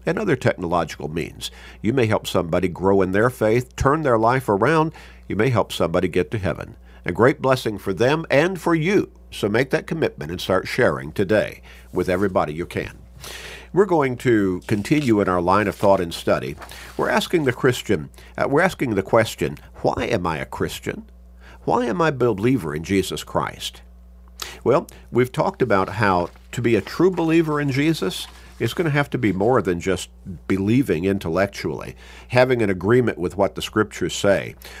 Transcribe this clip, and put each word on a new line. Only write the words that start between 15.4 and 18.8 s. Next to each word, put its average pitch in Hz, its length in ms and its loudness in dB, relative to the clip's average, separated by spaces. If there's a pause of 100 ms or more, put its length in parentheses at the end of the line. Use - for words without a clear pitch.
line 95 280 2
of 85 60 -6
thought 98 260 4
and 85 120 -4
study. 71 440 -2 (400)
We're - 100 0
asking 196 380 0
the 123 80 2
Christian, 98 560 -2 (280)
uh, - 120 -2
we're 143 100 2
asking 165 360 0